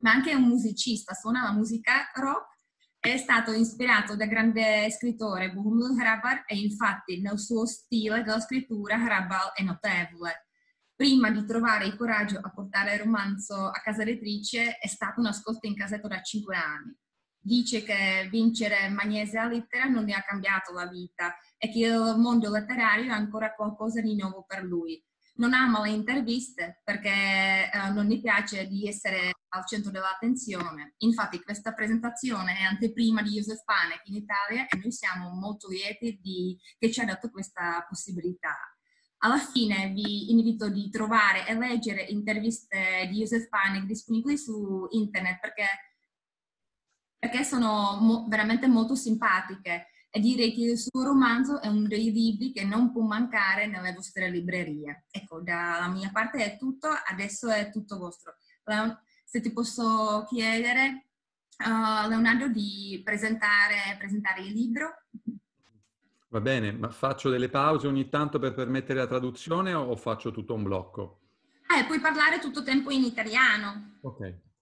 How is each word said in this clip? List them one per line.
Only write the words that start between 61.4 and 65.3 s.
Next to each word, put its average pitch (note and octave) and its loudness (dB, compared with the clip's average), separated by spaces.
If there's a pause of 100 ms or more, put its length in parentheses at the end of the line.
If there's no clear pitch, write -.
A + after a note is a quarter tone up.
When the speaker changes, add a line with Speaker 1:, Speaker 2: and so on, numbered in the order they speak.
Speaker 1:
eh, A3 2
Leonardo, A#3 4
di G3+ -4
presentare, G#3 0
presentare G3 -4
il G3+ -8
libro. B3 -4 (1200)